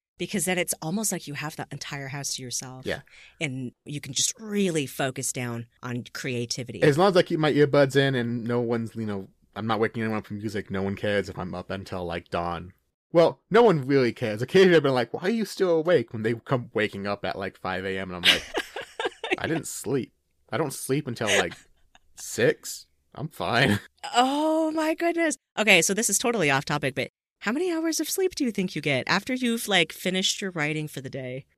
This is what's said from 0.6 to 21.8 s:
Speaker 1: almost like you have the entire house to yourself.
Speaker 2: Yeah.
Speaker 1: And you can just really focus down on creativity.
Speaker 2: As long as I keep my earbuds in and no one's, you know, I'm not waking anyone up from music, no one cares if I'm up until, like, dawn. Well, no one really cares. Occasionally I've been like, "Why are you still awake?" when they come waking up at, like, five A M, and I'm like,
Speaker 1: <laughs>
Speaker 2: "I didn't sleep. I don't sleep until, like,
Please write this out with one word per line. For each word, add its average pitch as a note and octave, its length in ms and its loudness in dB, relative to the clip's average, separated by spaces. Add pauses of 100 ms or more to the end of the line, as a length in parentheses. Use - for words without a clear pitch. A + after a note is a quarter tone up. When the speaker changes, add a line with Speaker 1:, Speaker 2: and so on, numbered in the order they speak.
Speaker 1:
almost G3+ 320 -2
like - 140 -6
you C#3+ 80 -10
have D3 220 -8
the C#3+ 140 -8
entire C#3 380 -10
house C#3 280 -6
to C3 60 -10
yourself. C3 440 -8
Speaker 2:
Yeah. - 140 -4 (400)
Speaker 1:
And C3 320 -6 (120)
you C#3+ 160 -8
can C3+ 140 -10
just - 240 0
really G3 480 0
focus C3 460 -4
down A#2+ 340 -6 (160)
on B2 220 -6 (100)
creativity. A#2+ 680 -6
Speaker 2:
As C#3+ 140 6
long F#3+ 140 6
as F3 60 4
I F3 60 8
keep E3 180 0
my D3+ 120 4
earbuds C#3+ 440 6
in C#3 180 4
and A#2 300 -2
no A#2+ 160 0
one's, A#2 340 -2
you A2+ 100 -6
know, G2+ 240 -6 (260)
I'm G2+ 120 -6
not A2 140 0
waking A2+ 220 0
anyone A2 180 -2
up - 60 -10
from G#2 120 -8
music, G#2 320 -6
no F#2+ 120 -2
one G2 140 -2
cares G2+ 320 0
if F#2+ 100 -10
I'm F2+ 160 -6
up F2+ 160 -10
until, F#2+ 360 -8
like, E2+ 240 -8
dawn. F2 420 -4 (400)
Well, E3 280 4 (100)
no A3+ 120 8
one D#3+ 240 6
really C3 280 4
cares. G#2+ 260 -4
Occasionally F3+ 360 6
I've D3 60 6
been C#3 120 2
like, A#2+ 180 0
"Why - 120 -6
are F#3 40 0
you A3+ 160 0
still F#3 280 0
awake?" D#3+ 420 4
when G#2+ 80 -6
they A#2 100 2
come A#2+ 400 -2
waking G2+ 340 -2
up G2+ 200 -4
at, - 120 -4
like, F#2+ 200 -8
five F#2 260 -6
A F#2+ 140 -4
M, F#2 120 -6
and F2 140 -6
I'm - 80 6
like, F2 100 0 (520)
Speaker 1:
<laughs> - 440 -6
Speaker 2:
"I - 80 -4
didn't D#3+ 200 -4
sleep. - 480 -6 (360)
I A2+ 60 -4
don't C3+ 160 -2
sleep C#3 340 -4
until, A#2 300 -4
like, F2+ 160 0 (640)